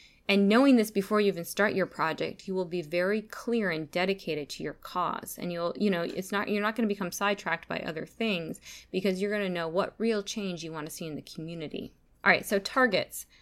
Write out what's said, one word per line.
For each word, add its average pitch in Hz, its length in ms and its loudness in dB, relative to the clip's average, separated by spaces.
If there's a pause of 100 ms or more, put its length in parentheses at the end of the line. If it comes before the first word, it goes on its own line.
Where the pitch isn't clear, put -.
(280)
and 202 220 6
knowing 254 260 8
this 220 160 4
before 202 300 2
you 202 80 4
even 170 160 0
start - 280 2
your 185 120 2
project, 160 640 -2
you 190 40 -4
will 185 120 0
be 170 160 -4
very 180 400 0
clear 214 500 -2
and 156 180 -4
dedicated 175 600 -2
to - 140 -10
your 151 100 -6
cause. - 640 -6
And 175 140 -4
you'll, 170 240 -2
you 208 120 2
know, 175 120 2
it's 185 320 -6
not, 208 160 -2
you're 208 120 0
not 214 140 -2
gonna 226 140 0
become 190 240 -4
sidetracked 202 560 -2
by 165 100 -4
other 156 260 -6
things 180 540 -4 (320)
because 185 300 0
you're 202 100 0
gonna 202 160 0
know 170 220 -2
what 175 280 0
real 220 240 0
change 185 440 -6
you 160 80 -10
wanna 156 160 -8
see 165 180 -8
in 151 80 -8
the - 60 -8
community. 165 720 -10 (320)
All 202 60 8
right, - 140 4
so 202 140 2
targets. 196 640 2 (160)